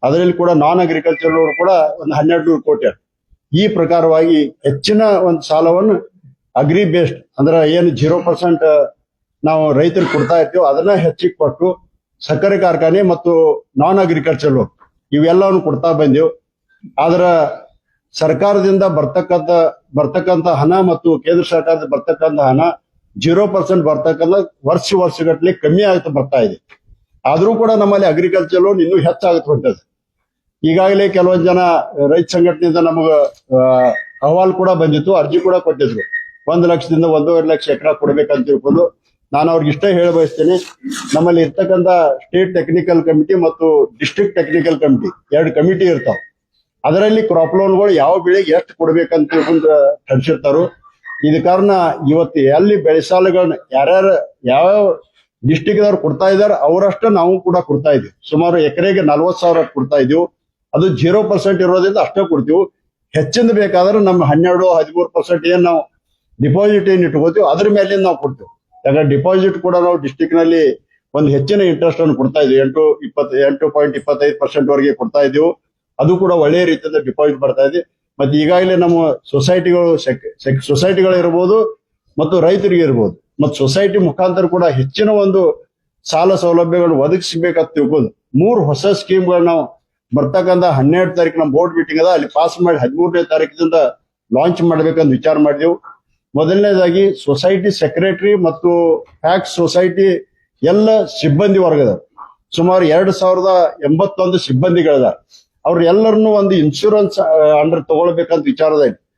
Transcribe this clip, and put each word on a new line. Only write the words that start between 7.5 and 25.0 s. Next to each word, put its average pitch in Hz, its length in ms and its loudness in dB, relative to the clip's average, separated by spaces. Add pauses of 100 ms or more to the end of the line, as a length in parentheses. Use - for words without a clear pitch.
ಏನು 175 180 2
ಜೀರೋ 156 360 0
ಪರ್ಸೆಂಟ್ 156 680 0 (500)
ನಾವು 156 300 0
ರೈತರಿಗೆ 170 400 0
ಕೊಡ್ತಾ 147 240 -2
ಇರ್ತೀವೋ 170 280 0
ಅದನ್ನ 156 260 0
ಹೆಚ್ಚಿಗೆ 170 420 -2
ಕೊಟ್ಟು 170 540 -4 (400)
ಸಕ್ಕರೆ 196 300 0
ಕಾರ್ಖಾನೆ 160 440 0
ಮತ್ತು 165 640 0 (120)
ನಾನ್ 175 220 2
ಅಗ್ರಿಕಲ್ಚರ್ 156 520 -2
ಲೋನ್ 127 160 0 (440)
ಇವೆಲ್ಲವನ್ನು 180 500 2
ಕೊಡ್ತಾ 156 300 -2
ಬಂದೆವು. 151 600 0 (480)
ಆದ್ರ 165 220 0 (920)
ಸರ್ಕಾರದಿಂದ 190 720 0
ಬರ್ತಕ್ಕಂಥ, 165 680 -2 (460)
ಬರ್ತಕ್ಕಂಥ 160 520 -2
ಹಣ 160 320 0
ಮತ್ತು 165 400 0
ಕೇಂದ್ರ 170 300 0
ಸರ್ಕಾರದಿಂದ 160 400 -2
ಬರ್ತಕ್ಕಂಥ 151 500 -4
ಹಣ 135 220 2 (560)
ಜೀರೋ 170 300 0
ಪರ್ಸೆಂಟ್ 190 380 -2
ಬರ್ತಕ್ಕಂಥ 160 480 0 (320)
ವರ್ಷ 170 340 -2